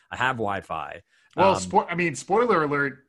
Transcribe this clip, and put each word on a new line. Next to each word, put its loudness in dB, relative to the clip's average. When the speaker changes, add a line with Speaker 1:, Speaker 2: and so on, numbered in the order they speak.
Speaker 1:
I -10
have 0
Wi-Fi." -8
Speaker 2:
Well, 6
Speaker 1:
Um, 0
Speaker 2:
spo-, 2
I -8
mean, 0
spoiler 2
alert, -2